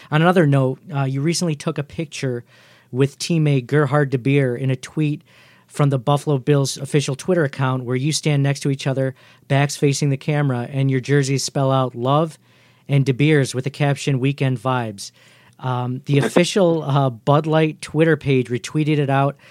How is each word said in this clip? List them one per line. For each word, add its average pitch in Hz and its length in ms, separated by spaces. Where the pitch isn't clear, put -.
On 151 100
another 175 260
note, 135 320
uh, 139 80
you 135 160
recently 160 360
took 147 220
a 147 60
picture 131 600
with 135 300
teammate 147 480
Gerhard 143 440
de 139 60
Beer 131 380
in 135 160
a 127 60
tweet 151 460
from 147 220
the 135 100
Buffalo 143 380
Bills 139 400
official 139 380
Twitter 175 280
account 131 400
where 127 140
you 143 160
stand 147 280
next 139 200
to 143 100
each 139 160
other, 135 260
backs 143 260
facing 143 340
the 135 80
camera, 139 540
and 135 180
your 131 120
jerseys 135 420
spell 135 260
out 131 240
"Love" 143 460
and 139 180
De 135 80
Beers 143 400
with 127 120
the 143 40
caption 143 500
"Weekend 135 380
Vibes." 113 540
Um, 127 460
the 139 120
<laughs> 139 80
official, 170 560
uh, 139 300
Bud 143 340
Light 156 360
Twitter 156 360
page 135 320
retweeted 147 480
it 139 140
out, 139 240